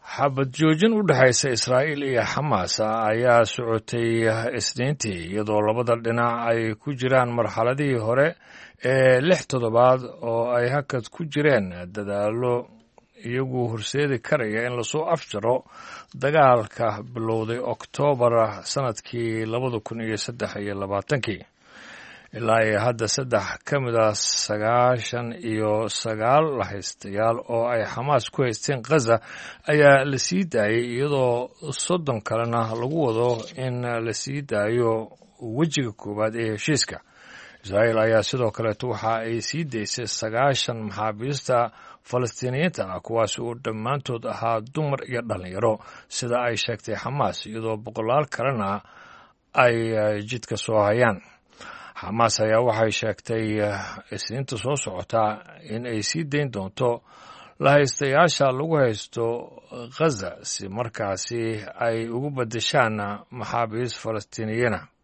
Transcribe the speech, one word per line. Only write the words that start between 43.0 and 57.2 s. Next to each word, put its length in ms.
kuwaas 380
oo 160
dhammaantood 720
ahaa 340
dumar 320
iyo 160
dhalinyaro, 520
sida 340
ay 140
sheegtay 400
Xamaas, 500
iyadoo 300
boqolaal 500
kalena 540
ay, 220
eh, 320
jidka 300
soo 260
hayaan. 380
Xamaas 460
ayaa 260
waxay 240
sheegtay, 560
eh, 180
Isniinta 480
soo 180
socota 460
in 160
ay 160
sii 220
dayn 260
doonto 400